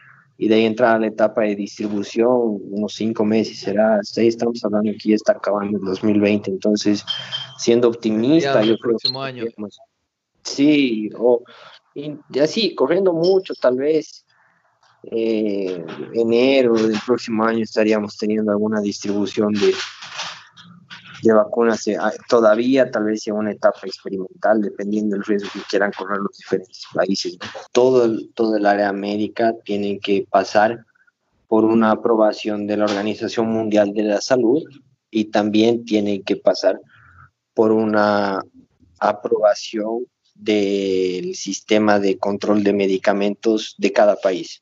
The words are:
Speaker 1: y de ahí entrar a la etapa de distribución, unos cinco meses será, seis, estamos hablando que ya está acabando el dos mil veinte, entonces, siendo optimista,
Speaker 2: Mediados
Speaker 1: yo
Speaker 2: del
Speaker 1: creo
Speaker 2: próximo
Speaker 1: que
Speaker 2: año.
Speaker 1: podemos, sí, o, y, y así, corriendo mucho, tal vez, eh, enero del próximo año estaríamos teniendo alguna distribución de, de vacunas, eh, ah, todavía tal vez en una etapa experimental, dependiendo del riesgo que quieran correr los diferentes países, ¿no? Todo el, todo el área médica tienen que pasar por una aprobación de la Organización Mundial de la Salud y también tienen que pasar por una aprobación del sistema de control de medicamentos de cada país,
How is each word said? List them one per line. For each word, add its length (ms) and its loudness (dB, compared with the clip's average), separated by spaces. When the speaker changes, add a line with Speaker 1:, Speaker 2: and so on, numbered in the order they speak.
Speaker 1:
y 100 -2
de 80 6
ahí 100 4
entrar 320 2
a 20 -2
la 80 0
etapa 340 0
de 140 0
distribución, 1040 -2
unos 240 -6
cinco 320 -2
meses 340 0
será, 440 0
seis, 320 0
estamos 280 -4
hablando 280 -2
que 180 -4
ya 60 4
está 160 2
acabando 460 -2
el 60 -8
dos 200 -4
mil 160 2
veinte, 320 2
entonces, 520 0
siendo 300 2
optimista, 640 0
Speaker 2:
Mediados 160 2
Speaker 1:
yo 80 2
Speaker 2:
del 60 -2
Speaker 1:
creo 120 -4
Speaker 2:
próximo 300 -4
Speaker 1:
que 40 -8
Speaker 2:
año. 200 -10
Speaker 1:
podemos, 340 -12
sí, 760 2
o, 260 2
y, 200 -12
y 60 0
así, 360 0
corriendo 380 2
mucho, 420 0
tal 220 0
vez, 480 -2
eh, 720 -2
enero 640 4
del 300 2
próximo 380 0
año 200 0
estaríamos 540 0
teniendo 340 0
alguna 300 0
distribución 720 -2
de, 200 4
de 100 6
vacunas, 540 2
eh, 120 0
ah, 120 -2
todavía 640 4
tal 140 -2
vez 220 -4
en 80 -2
una 160 -4
etapa 340 0
experimental, 760 -2
dependiendo 540 -4
del 80 -6
riesgo 300 -2
que 160 -10
quieran 280 0
correr 200 -6
los 200 -8
diferentes 460 -8
países, 460 -2
¿no? 80 -12
Todo 340 4
el, 280 -4
todo 240 0
el 80 0
área 260 2
médica 640 -2
tienen 360 -4
que 300 0
pasar 540 0
por 160 2
una 280 4
aprobación 760 0
de 100 -2
la 80 0
Organización 640 -2
Mundial 440 0
de 100 -2
la 160 0
Salud 440 2
y 160 -2
también 600 2
tienen 380 -2
que 120 -2
pasar 460 0
por 180 4
una 720 2
aprobación 1080 -2
del 920 0
sistema 640 0
de 200 0
control 440 0
de 80 2
medicamentos 1080 0
de 120 0
cada 260 4
país, 440 -4